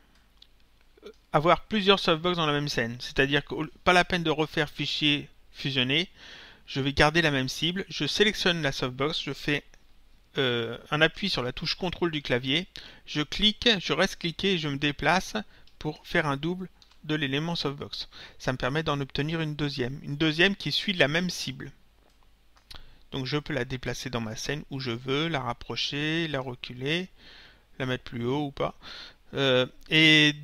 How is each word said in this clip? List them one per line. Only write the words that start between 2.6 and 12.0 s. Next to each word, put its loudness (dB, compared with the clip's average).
scène, -2
c'est-à-dire 2
que, -8
pas 6
la 8
peine -2
de 0
refaire 0
fichier 0
fusionné, 0
je -4
vais 0
garder 6
la 4
même 2
cible, -4
je -4
sélectionne 2
la 0
softbox, -2
je -6
fais, -2
euh, 0
un 2
appui 2
sur 0
la -4
touche -4
contrôle -2